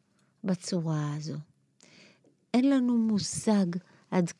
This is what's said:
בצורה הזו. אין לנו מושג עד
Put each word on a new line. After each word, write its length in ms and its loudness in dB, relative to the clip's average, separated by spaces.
בצורה 720 -4
הזו. 200 -8
אין 160 4
לנו 280 2
מושג 680 0
עד 300 0